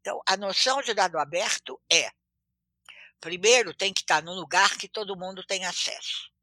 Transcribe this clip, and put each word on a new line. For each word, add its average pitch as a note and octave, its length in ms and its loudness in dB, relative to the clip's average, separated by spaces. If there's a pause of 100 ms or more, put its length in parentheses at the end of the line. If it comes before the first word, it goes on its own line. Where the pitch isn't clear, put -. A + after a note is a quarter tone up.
Então, - 260 -8
a F#3+ 100 2
noção G#3 460 0
de B3+ 100 -4
dado F#3 260 2
aberto E3+ 600 -2 (100)
é: D3 200 4 (1080)
primeiro, F#3+ 540 4
tem G3 180 -2
que F#3+ 120 0
estar D#3 200 2
num E3+ 120 -10
lugar F#3 420 2
que - 100 -10
todo G3+ 300 -6
mundo F#3 300 -10
tem F#3 180 -4
acesso. - 680 -6 (120)